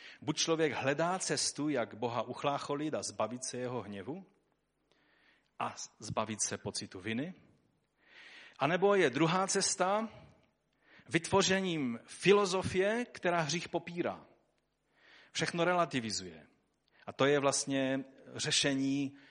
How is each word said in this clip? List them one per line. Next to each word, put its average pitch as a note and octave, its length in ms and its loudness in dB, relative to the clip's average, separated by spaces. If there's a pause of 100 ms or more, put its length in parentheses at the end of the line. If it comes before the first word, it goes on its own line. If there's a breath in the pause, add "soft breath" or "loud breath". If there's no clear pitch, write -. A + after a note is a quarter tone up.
(220 loud breath)
Buď D#3 140 -4
člověk D#3+ 360 2
hledá D#3 460 0
cestu, D3 500 -2
jak A#2+ 260 0
Boha A#2 280 -2
uchlácholit C#3+ 720 -4
a G2+ 80 -2
zbavit A2 420 -4
se - 140 -8
jeho B2 240 -4
hněvu G#2 440 -10 (1300 soft breath)
a A#2+ 160 -4 (240)
zbavit A2 440 -4
se - 160 -4
pocitu G2+ 420 -10
viny, A#2 340 -6 (1200 loud breath)
anebo F3+ 360 4
je E3+ 160 6
druhá E3 360 2
cesta G3 640 0 (1000 soft breath)
vytvořením E3 960 2
filozofie, G3 1080 4
která F3 280 0
hřích D#3+ 280 -2
popírá. D#3+ 580 -6 (1080 soft breath)
Všechno E3+ 320 0
relativizuje. A#2 800 0 (600 soft breath)
A A#2+ 60 -10
to C3+ 140 2
je C#3+ 120 6
vlastně C3+ 640 0 (300)
řešení, C#3 840 0 (140 loud breath)